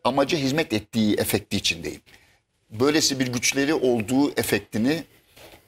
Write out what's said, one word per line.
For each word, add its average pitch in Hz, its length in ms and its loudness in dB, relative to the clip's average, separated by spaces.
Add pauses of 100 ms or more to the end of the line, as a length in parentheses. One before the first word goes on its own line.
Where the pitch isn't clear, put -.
amaca 139 340 0
hizmet 139 340 -2
ettiği 107 420 0
efekti - 420 -2
içindeyim. 85 440 -4 (680)
Böylesi 139 500 2
bir 131 60 -2
güçleri 135 480 0
olduğu 127 560 2
efektini, 117 720 -2 (640)